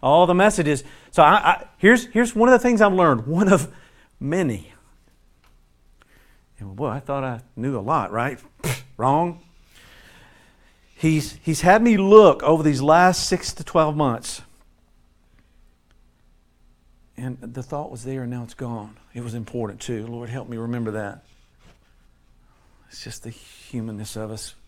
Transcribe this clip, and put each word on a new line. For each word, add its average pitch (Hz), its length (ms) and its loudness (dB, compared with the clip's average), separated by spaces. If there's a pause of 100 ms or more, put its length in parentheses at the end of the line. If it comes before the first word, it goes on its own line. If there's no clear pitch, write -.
all 156 240 4
the 175 80 0
messages. 180 520 0 (260)
So - 100 2
I, 156 120 8
I, 185 340 2 (120)
here's, 240 260 6
here's 233 280 -2
one 226 140 2
of 254 60 6
the 233 60 6
things 240 200 0
I've 202 140 4
learned. 143 340 2
One 180 240 2
of 175 240 0 (460)
many. 139 500 -6 (1900)
And 98 180 -16
boy, 139 100 -6
I 123 140 -6
thought 139 240 -6
I 120 160 -10 (160)
knew 123 200 -6
a 101 40 -6
lot, 107 320 -4
right? 123 260 -6 (240)
<laughs> - 340 -8
Wrong. 160 440 -2 (1500)
He's, 160 460 -2
he's 160 180 -4
had 190 220 4
me 233 160 2
look 196 440 8
over 156 220 2
these 143 180 0
last 170 460 2
six - 280 -4
to - 100 -14
twelve 156 320 0
months. 123 440 -4 (2750)
And 127 240 -12
the 123 200 -14
thought 147 300 -10
was 117 140 -16
there, 131 160 -10
and 120 100 -10
now 123 120 -10
it's 117 100 -18
gone. 110 420 -12 (180)
It 120 100 -12
was 113 120 -12
important, 110 440 -10
too. 113 280 -10
Lord, 117 220 -14
help 120 200 -12
me 117 80 -12
remember 117 340 -8
that. 104 320 -10 (1700)
It's - 140 -20
just - 200 -18
the 113 60 -16
humanness 110 880 -14
of 107 160 -10
us. - 240 -16 (120)